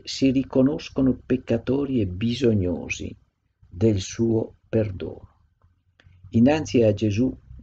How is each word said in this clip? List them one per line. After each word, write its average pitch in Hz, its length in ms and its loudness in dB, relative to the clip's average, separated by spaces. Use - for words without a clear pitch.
si - 260 0
riconoscono 135 920 0
peccatori 127 760 -2
e 101 80 0
bisognosi 101 1040 -2
del 101 320 2
suo 113 560 -2
perdono. 98 720 -4
Innanzi 127 540 4
a 107 100 4
Gesù 110 440 -2